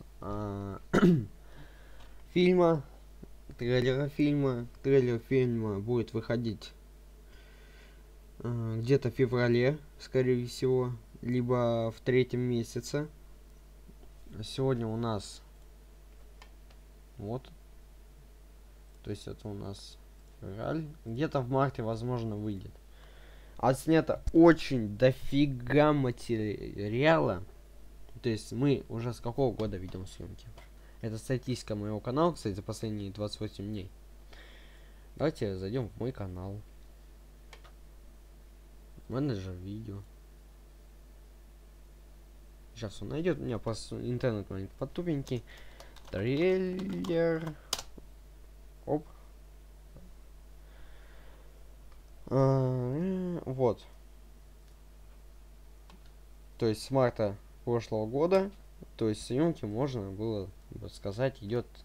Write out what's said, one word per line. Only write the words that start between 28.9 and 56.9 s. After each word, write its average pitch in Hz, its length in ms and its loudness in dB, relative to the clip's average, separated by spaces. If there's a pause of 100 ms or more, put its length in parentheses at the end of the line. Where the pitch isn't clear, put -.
с - 60 -12
какого 120 340 0
года 98 240 -2
ведем 92 300 -8
съемки? - 400 -14 (540)
Это 110 180 -6
статистика 120 560 -4
моего 104 240 -4
канала, 151 340 2
кстати, 107 220 -4
за 98 80 -8
последние 107 480 -6
двадцать 104 280 -6
восемь 104 280 -6
дней. 98 240 -8 (1200)
Давайте 123 420 -2
зайдем 104 320 -4
в - 100 -16
мой 120 120 -2
канал. 95 480 -8 (2500)
Менеджер 107 440 -2
видео. 101 480 -10 (2750)
Сейчас 110 300 -10
он 101 60 -8
найдет. 156 280 0
У 143 60 -8
меня 120 160 -2
просто 113 380 -6
интернет 117 520 -2
маленький 95 300 -8
подтупенький. 139 640 -4 (680)
Трейлер. 170 1500 0 (1300)
Оп. 151 180 -2 (3250)
А, 135 1120 2
вот. 127 360 2 (2750)
То 117 100 2
есть 107 140 0
с - 80 -12
марта 120 460 2 (300)